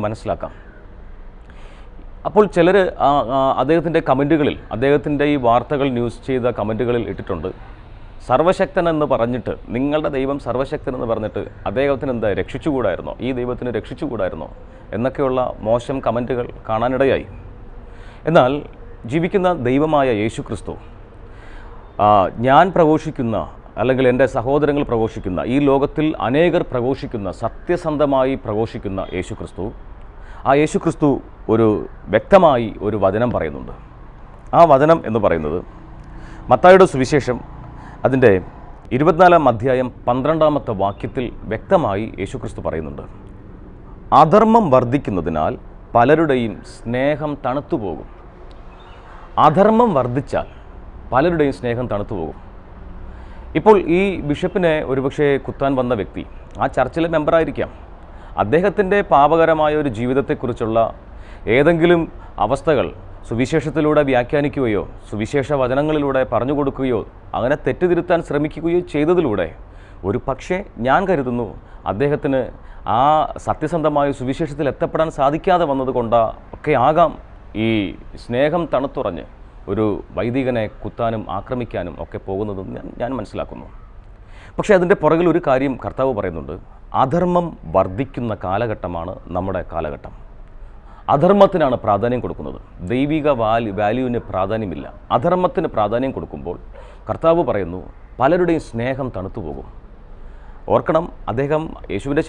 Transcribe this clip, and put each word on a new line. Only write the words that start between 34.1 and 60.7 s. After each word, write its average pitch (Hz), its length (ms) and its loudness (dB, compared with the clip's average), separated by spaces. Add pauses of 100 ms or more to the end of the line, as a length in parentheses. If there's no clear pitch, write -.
ആ 170 140 10
വചനം 156 360 6
എന്ന് 113 180 0
പറയുന്നത് 82 340 0 (920)
മത്തായിയുടെ 185 440 10
സുവിശേഷം 127 420 0 (680)
അതിൻ്റെ 127 260 6 (640)
ഇരുപത്തിനാലാം 165 560 6
അധ്യായം 127 360 2 (200)
പന്ത്രണ്ടാമത്തെ 139 760 2
വാക്യത്തിൽ 107 440 -4 (260)
വ്യക്തമായി 110 540 0 (140)
യേശുക്രിസ്തു 92 460 -8
പറയുന്നുണ്ട്. 76 400 -6 (1120)
"അധർമ്മം 214 540 6
വർദ്ധിക്കുന്നതിനാൽ 98 800 2 (420)
പലരുടെയും 131 580 4 (200)
സ്നേഹം 139 580 -2 (140)
തണുത്തുപോകും." 123 600 -4 (1400)
അധർമ്മം 214 520 6
വർദ്ധിച്ചാൽ 123 500 -2 (640)
പലരുടെയും 147 440 2
സ്നേഹം 120 360 -4
തണുത്തുപോകും. 98 440 -6 (1200)
ഇപ്പോൾ 208 160 8 (220)
ഈ 190 40 4 (280)
ബിഷപ്പിനെ 175 460 2 (160)
ഒരുപക്ഷെ 135 360 0 (200)
കുത്താൻ 139 340 -2
വന്ന 123 200 0
വ്യക്തി 85 220 -8 (400)
ആ 135 40 0 (100)
ചർച്ചിലെ 165 380 0
മെമ്പറായിരിക്കാം. 156 560 0 (720)
അദ്ദേഹത്തിൻ്റെ 185 580 2 (100)
പാപകരമായ 156 720 4
ഒരു 147 160 0
ജീവിതത്തെക്കുറിച്ചുള്ള 120 800 -2 (800)